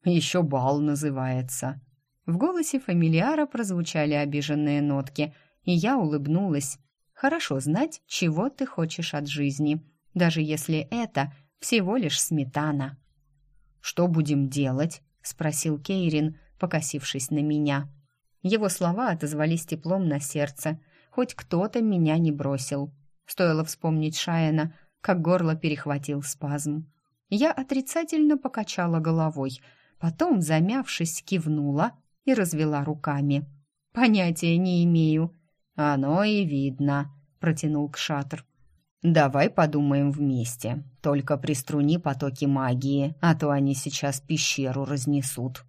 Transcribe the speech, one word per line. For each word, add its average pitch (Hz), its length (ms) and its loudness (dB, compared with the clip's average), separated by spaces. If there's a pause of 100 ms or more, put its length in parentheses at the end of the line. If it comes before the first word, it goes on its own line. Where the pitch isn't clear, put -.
Еще 175 400 2
бал 139 360 0
называется». 131 1000 -4 (480)
В 170 80 0
голосе 311 420 0
фамильяра 180 680 2
прозвучали 175 680 -2
обиженные 147 720 0
нотки, 143 500 -2 (300)
и 175 80 0
я 202 260 2
улыбнулась. 151 800 0 (360)
«Хорошо 277 460 -2
знать, 185 460 -2
чего 175 440 -2
ты 269 180 -6
хочешь 165 480 -6
от 147 120 -4
жизни, 147 560 -2 (300)
даже 165 300 2
если 156 480 -2
это 226 420 -4 (260)
всего 214 380 0
лишь 175 240 -2
сметана». 143 800 -2 (840)
«Что - 260 0
будем 147 400 2
делать?» 139 540 -2 (220)
спросил 156 560 -4
Кейрин, 156 580 0 (220)
покосившись 151 720 -4
на 151 100 0
меня. 147 480 0 (540)
Его 208 260 2
слова 185 400 -2
отозвались 156 560 -2
теплом 175 420 -2
на 143 120 0
сердце. 147 600 -4 (300)
Хоть 247 240 -2
кто-то 208 480 -2
меня 170 380 4
не 165 120 4
бросил. 143 640 -4 (320)
Стоило 160 400 0
вспомнить 156 520 -2
Шаена, 160 580 0 (260)
как 180 200 0
горло 170 340 2
перехватил 143 680 -4
спазм. 147 680 -6 (380)
Я 262 220 2
отрицательно 302 840 0
покачала 175 600 -2
головой, 156 600 0 (400)
Потом, 196 420 2
замявшись, 165 840 0
кивнула 151 680 0 (340)
и 269 80 4
развела 156 500 0
руками. 143 640 0 (480)
«Понятия 180 640 4
не 175 260 2
имею». 165 520 4 (400)
«Оно 147 480 2
и 208 220 2
видно», 143 640 0 (280)
протянул 151 500 0
Кшатр. 143 560 -6 (560)
«Давай 143 480 4
подумаем 143 600 2
вместе. 131 720 -2 (180)
Только 143 360 0
приструни 147 600 0
потоки 139 480 -4
магии, 139 760 0
а 170 120 4
то 156 160 0
они 139 240 2
сейчас 139 460 -4
пещеру 139 640 -2
разнесут». 135 840 -2